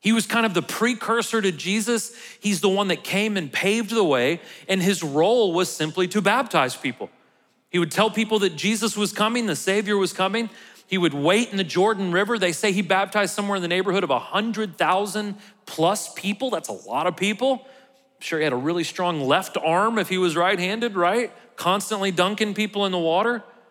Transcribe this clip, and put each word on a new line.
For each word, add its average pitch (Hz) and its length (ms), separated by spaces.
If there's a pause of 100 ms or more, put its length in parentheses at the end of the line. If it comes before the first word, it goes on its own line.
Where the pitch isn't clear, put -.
He 214 120
was 226 140
kind 226 180
of 220 80
the 175 100
precursor 226 760
to 196 120
Jesus. 208 600 (260)
He's 202 200
the 196 80
one 190 200
that 175 160
came 208 320
and 160 140
paved 208 400
the 226 140
way, 143 360 (280)
and 190 140
his 175 200
role 175 500
was 175 180
simply 156 380
to 208 120
baptize 196 560
people. - 340 (600)
He 175 80
would 165 120
tell 208 200
people 220 300
that 185 140
Jesus 208 420
was 208 160
coming, 226 340
the 165 100
Savior 202 400
was 185 160
coming. 208 380 (360)
He 190 120
would 170 160
wait 180 360
in 202 60
the 196 80
Jordan 185 480
River. 202 260
They 180 140
say 202 200
he 196 100
baptized 196 520
somewhere 202 220
in 185 60
the 175 60
neighborhood 185 360
of 151 60
a 127 80
hundred 208 580
thousand 196 600 (280)
plus 180 480
people. 202 380
That's 170 180
a - 40 (160)
lot 135 180
of 180 100
people. 220 460
I'm - 580
sure - 180
he 151 60
had 147 80
a 123 40
really 160 280
strong 175 380
left 156 340
arm 190 420
if 185 100
he 185 100
was 175 180
right-handed, 196 600
right? 196 360 (240)
Constantly 196 540
dunking 196 420
people 202 320
in 190 80
the 180 60
water. 196 440 (280)